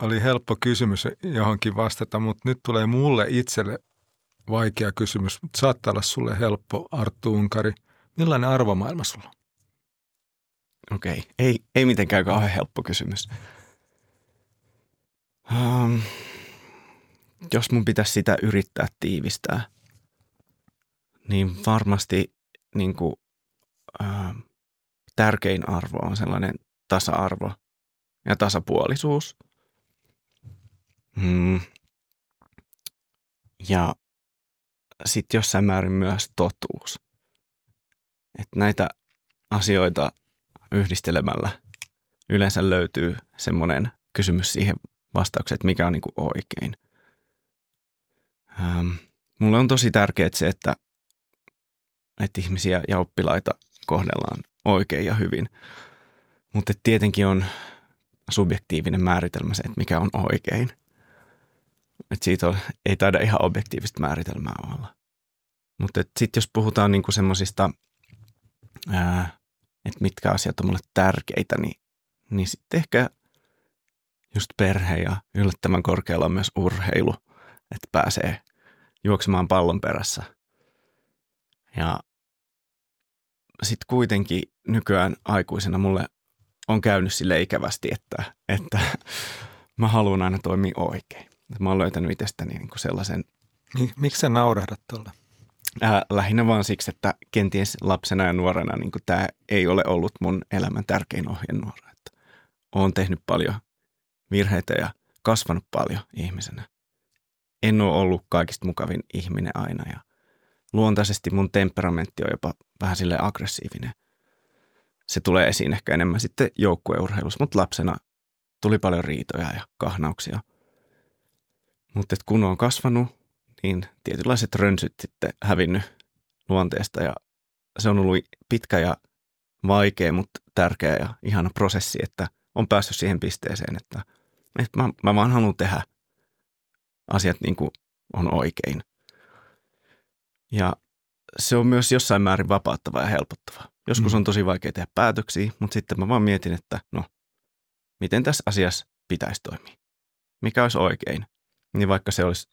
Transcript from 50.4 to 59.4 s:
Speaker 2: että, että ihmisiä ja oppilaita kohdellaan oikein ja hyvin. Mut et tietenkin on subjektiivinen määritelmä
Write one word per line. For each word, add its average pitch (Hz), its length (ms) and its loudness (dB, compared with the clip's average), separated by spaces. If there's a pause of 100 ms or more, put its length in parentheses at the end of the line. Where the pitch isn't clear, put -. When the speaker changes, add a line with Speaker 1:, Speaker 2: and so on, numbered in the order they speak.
Speaker 2:
että, - 280 0 (1400)
että 98 220 -2
ihmisiä 90 460 0
ja 95 120 0
oppilaita 90 520 0 (360)
kohdellaan - 520 -2 (260)
oikein 98 400 2
ja 90 80 0
hyvin. 95 360 0 (1040)
Mut 104 160 -2
et 101 140 0
tietenkin 101 440 4
on 95 180 2 (840)
subjektiivinen 85 720 0
määritelmä 90 500 0